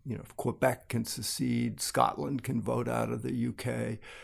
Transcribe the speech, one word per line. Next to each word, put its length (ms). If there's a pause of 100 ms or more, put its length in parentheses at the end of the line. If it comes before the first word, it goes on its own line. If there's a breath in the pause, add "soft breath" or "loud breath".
you 100
know, 100
if 100
Quebec 540
can 160
secede, 760
Scotland 640
can 180
vote 280
out 200
of 120
the 140
U 180
K, 460 (240 loud breath)